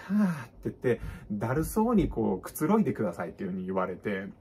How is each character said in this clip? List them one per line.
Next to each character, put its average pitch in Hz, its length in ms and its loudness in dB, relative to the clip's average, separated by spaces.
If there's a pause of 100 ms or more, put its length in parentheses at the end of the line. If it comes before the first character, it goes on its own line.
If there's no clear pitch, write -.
(100)
「は 196 40 0
ぁ」 180 320 2
っ - 20 -18
て - 20 -20 (140)
言 120 80 -4
っ - 40 -12
て、 120 240 0 (300)
だ 110 240 -2
る 160 100 0
そ 220 280 2
う - 20 4
に 156 140 6
こ 107 260 0
う、 92 60 -4
く - 100 -12
つ - 160 -2
ろ 214 140 6
い 202 40 6
で 131 80 0
く 110 120 0
だ - 80 -2
さ 90 140 -6
い 82 40 -8
っ - 20 -12
て - 120 -8
い - 20 -4
う 90 40 -4
風 92 100 -4
に 92 60 -6
言 95 80 -2
わ 92 120 2
れ 92 80 -4
て 98 340 -4 (120)